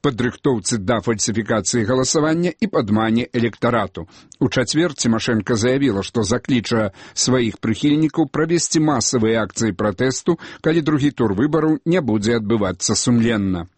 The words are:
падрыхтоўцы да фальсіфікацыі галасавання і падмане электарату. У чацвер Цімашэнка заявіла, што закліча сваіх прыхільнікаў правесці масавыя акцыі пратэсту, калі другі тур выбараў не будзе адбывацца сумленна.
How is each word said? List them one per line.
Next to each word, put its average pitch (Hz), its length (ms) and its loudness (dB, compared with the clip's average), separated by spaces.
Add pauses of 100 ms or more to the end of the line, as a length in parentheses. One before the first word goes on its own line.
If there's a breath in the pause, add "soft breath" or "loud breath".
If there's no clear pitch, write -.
падрыхтоўцы 120 760 -2
да 101 240 -2
фальсіфікацыі 110 800 -2
галасавання 156 720 0
і 214 140 -2
падмане 110 640 0
электарату. 117 720 -2 (320 loud breath)
У 127 80 2
чацвер 151 480 0
Цімашэнка 113 640 0
заявіла, 123 440 2
што 113 200 -2
закліча 113 680 0 (220 loud breath)
сваіх 123 460 0
прыхільнікаў 147 720 0
правесці 160 480 0
масавыя 113 640 2
акцыі 104 320 -2
пратэсту, 127 640 0 (240 loud breath)
калі 160 180 2
другі 147 300 2
тур 107 240 0
выбараў 151 500 0
не 170 160 2
будзе 110 380 0
адбывацца 101 560 0
сумленна. 107 720 0 (100)